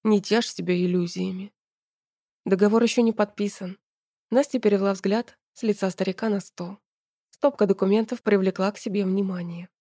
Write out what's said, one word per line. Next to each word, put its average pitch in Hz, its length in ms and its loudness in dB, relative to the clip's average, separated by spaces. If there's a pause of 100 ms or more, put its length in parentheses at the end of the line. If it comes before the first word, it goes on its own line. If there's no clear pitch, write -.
не 214 180 4
тешь 226 300 0
себя 180 240 -2
иллюзиями». 180 800 -4 (920)
Договор 208 380 2
еще 240 180 2
не 226 120 4
подписан. 202 640 -4 (520)
Настя 262 300 2
перевела 196 340 2
взгляд 196 440 -2 (160)
с - 100 -14
лица 202 260 0
старика 185 400 -4
на 202 120 -2
стол. 180 360 -14 (520)
Стопка - 360 2
документов 202 560 0
привлекла 190 500 2
к 208 60 -12
себе 202 280 -4
внимание. 180 640 -4 (120)